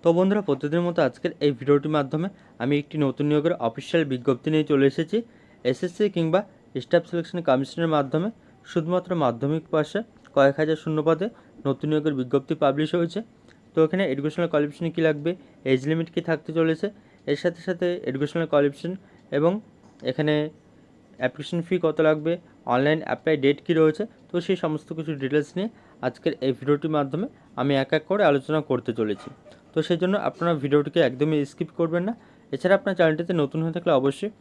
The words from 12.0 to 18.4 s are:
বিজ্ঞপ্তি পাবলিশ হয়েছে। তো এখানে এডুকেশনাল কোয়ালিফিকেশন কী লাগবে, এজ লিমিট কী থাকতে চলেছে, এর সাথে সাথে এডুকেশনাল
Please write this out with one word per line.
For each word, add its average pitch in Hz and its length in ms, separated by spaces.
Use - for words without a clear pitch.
বিজ্ঞপ্তি 135 400
পাবলিশ 147 400
হয়েছে। 170 280
তো 160 100
এখানে 185 280
এডুকেশনাল 151 360
কোয়ালিফিকেশন 147 420
কী 165 120
লাগবে, 160 340
এজ 131 240
লিমিট 165 260
কী 170 60
থাকতে 160 320
চলেছে, 160 380
এর 143 100
সাথে 175 260
সাথে 180 420
এডুকেশনাল 147 420